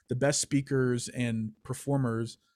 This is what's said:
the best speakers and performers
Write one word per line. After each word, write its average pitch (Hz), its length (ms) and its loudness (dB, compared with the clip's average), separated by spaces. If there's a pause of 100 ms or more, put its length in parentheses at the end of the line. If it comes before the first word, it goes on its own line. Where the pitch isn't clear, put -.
the 123 80 0
best 139 240 2
speakers 131 680 0
and 113 440 -2 (100)
performers 123 760 -2 (180)